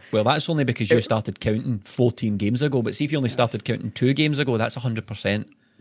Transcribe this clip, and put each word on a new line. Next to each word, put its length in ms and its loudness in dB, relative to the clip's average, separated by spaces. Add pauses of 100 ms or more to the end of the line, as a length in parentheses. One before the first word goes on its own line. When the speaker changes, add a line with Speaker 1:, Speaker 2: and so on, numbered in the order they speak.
(120)
Speaker 1:
well, 120 4
that's 240 2
only 160 0
because 260 0
you 80 6
Speaker 2:
it 60 2
Speaker 1:
started 360 -2
counting 440 -2
fourteen 540 0
games 240 0
ago. 200 0
But 120 -2
see, 100 -2
if 80 -4
you 60 0
only 120 0
started 340 0
counting 280 -4
two 220 2
games 240 2
ago, 180 0
that's 200 -2
a 40 -8
hundred 260 -4
percent. 420 -2 (320)